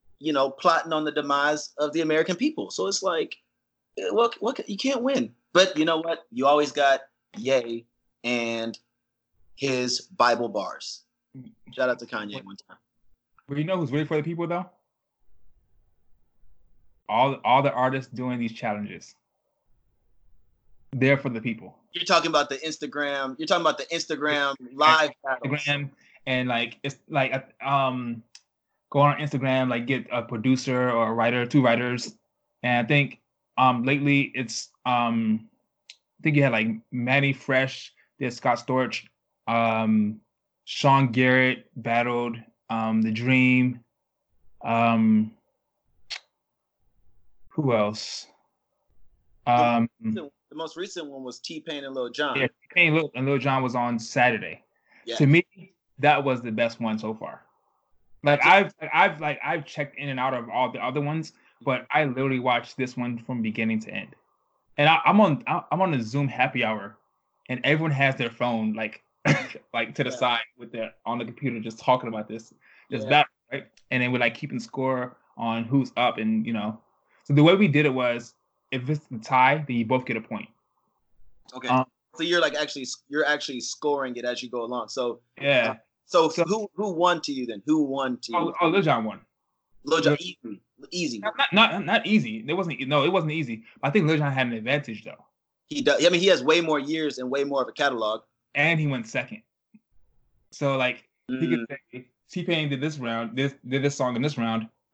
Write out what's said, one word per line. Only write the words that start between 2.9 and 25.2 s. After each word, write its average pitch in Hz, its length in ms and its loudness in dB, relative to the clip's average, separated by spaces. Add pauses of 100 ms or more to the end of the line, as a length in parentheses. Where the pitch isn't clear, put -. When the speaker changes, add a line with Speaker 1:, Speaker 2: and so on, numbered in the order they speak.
Speaker 1:
like, 170 360 -4 (600)
eh, 190 120 -6
what, 233 320 0
what, 247 260 -4
you 208 80 -8
can't 254 260 -2
win. 240 320 -2 (200)
But 185 240 4
you 156 80 2
know 165 140 0
what? 165 300 -6
You 123 160 -2
always 147 280 4
got 139 300 4 (340)
Ye 117 480 -2 (400)
and 117 520 -4 (760)
his 127 460 -2
Bible 117 480 2
bars. 95 540 -10 (680)
Shout 127 160 0
out 123 100 -4
to 120 60 -14
Kanye 107 380 -10
one 98 140 -20
time. - 200 -20 (720)
Speaker 2:
Well, 143 100 -6
you 151 60 -2
know 185 140 -2
who's 139 160 -2
really 151 120 0
for 156 120 -2
the 151 60 -2
people, 170 220 -6
though? 175 240 -6 (2500)
All, 123 360 2
all 127 200 4
the 139 80 2
artists 127 420 -2
doing 123 260 -6
these 113 140 -4
challenges. 104 640 -8 (1800)
They're 135 260 4
for 139 120 -6
the 113 120 -6
people. 110 340 -8 (180)
Speaker 1:
You're 180 120 -10
talking 165 240 4
about 147 200 2
the 135 80 -6
Instagram, 143 800 -6
you're 156 80 -8
talking 175 140 2
about 156 180 2
the 135 60 -12
Instagram 147 680 -2 (200)
live 151 360 6 (140)